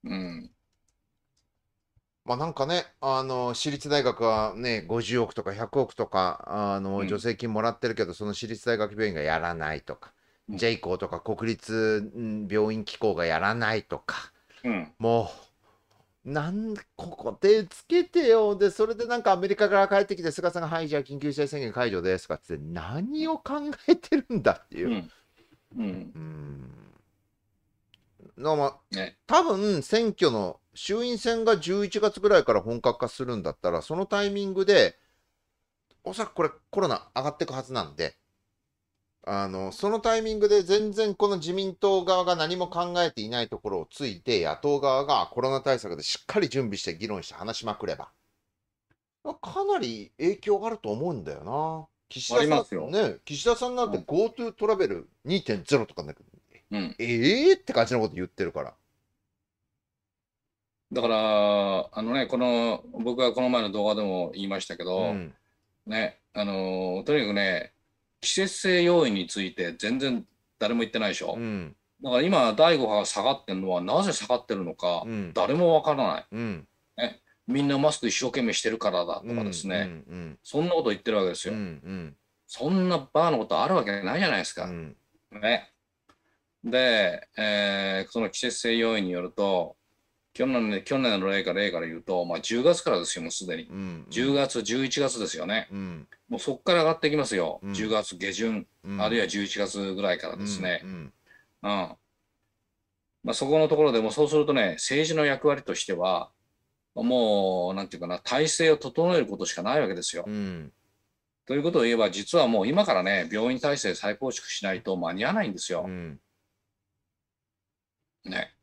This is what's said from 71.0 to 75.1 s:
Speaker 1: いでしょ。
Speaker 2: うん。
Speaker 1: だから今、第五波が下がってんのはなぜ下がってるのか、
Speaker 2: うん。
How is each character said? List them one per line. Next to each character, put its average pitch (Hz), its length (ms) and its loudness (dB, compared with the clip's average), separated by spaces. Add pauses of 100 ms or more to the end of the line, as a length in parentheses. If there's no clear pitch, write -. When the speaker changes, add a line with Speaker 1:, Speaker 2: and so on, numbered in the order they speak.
Speaker 1:
い - 20 0
で 87 60 -4
し - 80 -6
ょ。 82 140 -4
Speaker 2:
う - 20 -10
ん。 101 360 -6 (280)
Speaker 1:
だ 135 60 -6
か 123 80 2
ら 135 40 4
今、 151 320 4
第 160 240 6
五 127 100 2
波 104 120 4
が 98 60 0
下 101 180 -2
が 127 100 2
っ - 120 -8
て 98 80 -6
ん 95 80 -4
の 95 80 -4
は 90 120 0
な 117 220 2
ぜ 180 100 0
下 - 140 -6
が 123 100 2
っ - 80 -6
て 107 100 -2
る 95 80 -4
の 82 100 -6
か、 87 320 -2
Speaker 2:
う 113 40 -10
ん。 101 240 -6